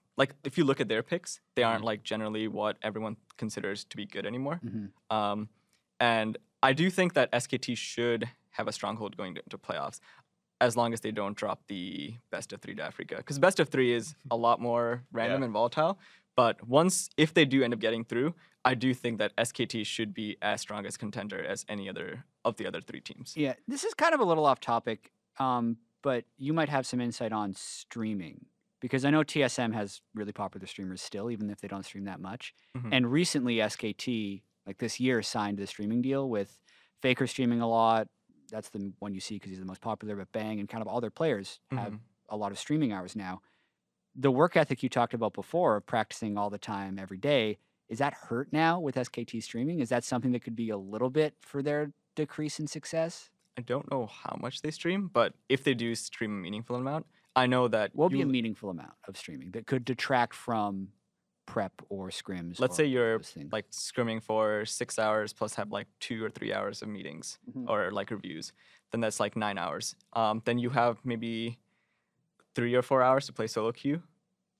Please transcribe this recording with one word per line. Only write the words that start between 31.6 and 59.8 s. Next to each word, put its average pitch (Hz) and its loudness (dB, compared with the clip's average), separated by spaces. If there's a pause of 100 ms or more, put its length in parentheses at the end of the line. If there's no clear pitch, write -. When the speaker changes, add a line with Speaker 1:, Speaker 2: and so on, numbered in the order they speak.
Speaker 3:
they 101 -8
don't 98 -8
stream 98 -10
that 95 -8
much. 95 -10 (240)
Speaker 1:
Mm-hmm. 120 -2
Speaker 3:
And 123 4
recently, 127 2
S 107 2
K 107 -4
T, 104 -4 (240)
like, 98 -12
this 113 -4
year, 127 4
signed 104 -2
the 98 -4
streaming 110 -2
deal 135 0
with 104 -2 (420)
Faker 127 4
streaming 120 2
a 117 2
lot. 113 6 (440)
That's 110 -10
the 98 -6
one 101 -6
you 95 -8
see 104 -8
'cause 98 -12
he's 92 -10
the 92 -10
most 92 -10
popular, 107 -6
but 95 -10
Bang 110 -4
and 101 -4
kind 113 -6
of 104 -6
all 113 -2
their 113 -2
players 117 -2 (120)
have 104 -4
Speaker 1:
Mm-hmm. 110 -14 (260)
Speaker 3:
a 107 -4
lot 101 -2
of 98 -10
streaming 147 2
hours 92 -6
now. 92 -6 (720)
The 135 4
work 151 6
ethic 147 4
you 127 0
talked 120 2
about 113 0
before, 135 2
of 101 -6
practicing 107 -2
all 101 0
the 101 -6
time, 98 -6
every 95 -10
day, 113 2 (320)
is 113 -6
that 139 2
hurt - -6
now 165 4
with 143 -2
S 123 0
K 120 -8
T 113 -6
streaming? 139 -2
Is 117 0
that 123 2
something 123 0
that 117 -2
could 117 -8
be 113 -2
a 104 -2
little 107 -2
bit 151 2
for 139 -6
their 147 -2 (220)
decrease 151 -4
in 156 -2
success? 160 -6 (260)
Speaker 1:
I 131 -6
don't 123 -4
know 127 0
how - -10
much - -6
they 151 -4
stream, 185 -2
but 117 4 (160)
if 135 4
they 139 6
do 117 0
stream - -6
a 98 -4
meaningful 107 -6
amount, 139 -4 (300)
I 127 8
know 127 6
that 107 2
Speaker 3:
What 143 4
would 160 4
be 135 2
a - 2
Speaker 1:
you 135 2
Speaker 3:
meaningful 113 -2
amount 76 -8 (140)
of 98 -14
streaming - -12
that 113 -10
could 131 0